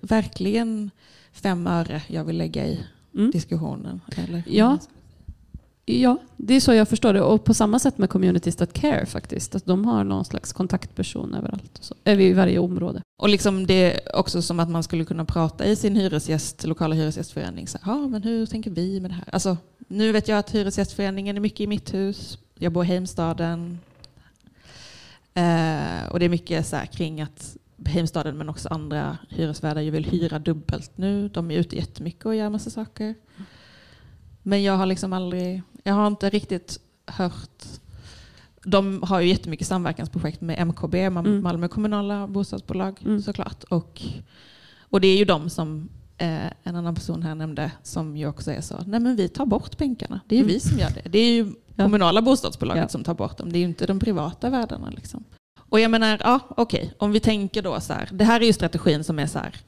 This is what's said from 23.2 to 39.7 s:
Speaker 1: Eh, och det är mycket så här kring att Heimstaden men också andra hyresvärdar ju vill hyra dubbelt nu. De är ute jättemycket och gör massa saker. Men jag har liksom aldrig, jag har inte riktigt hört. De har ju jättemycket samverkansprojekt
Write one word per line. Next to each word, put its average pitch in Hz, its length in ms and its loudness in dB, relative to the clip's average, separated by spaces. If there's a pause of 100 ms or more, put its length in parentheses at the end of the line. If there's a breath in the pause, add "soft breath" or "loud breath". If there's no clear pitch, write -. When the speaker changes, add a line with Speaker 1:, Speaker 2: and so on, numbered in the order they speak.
Speaker 1:
Eh, 160 800 0
och - 80 0
det 175 60 4
är 175 40 6
mycket 170 380 -2
så - 80 -6
här 139 100 -4
kring 160 360 -8
att - 360 -12 (280)
Heimstaden 156 520 -2
men 156 120 -8
också - 200 -10
andra 151 480 -4 (120)
hyresvärdar 156 520 -4
ju 151 100 -2
vill 156 140 -2
hyra 165 340 -2
dubbelt 156 580 -4
nu. 202 320 -2
De 170 220 -6
är 151 60 -2
ute 170 180 0
jättemycket - 500 -8
och 220 100 -2
gör 214 140 -2
massa 214 200 -6
saker. 220 460 -8 (1300 loud breath)
Men 202 200 2
jag 196 140 4
har 190 80 2
liksom 185 280 -2
aldrig, 180 480 -4 (220)
jag 196 100 2
har 208 140 4
inte 202 220 0
riktigt - 500 -4 (260)
hört. - 580 -6 (1000 soft breath)
De 196 380 2
har 185 180 2
ju 175 80 4
jättemycket - 380 -2
samverkansprojekt 165 760 -4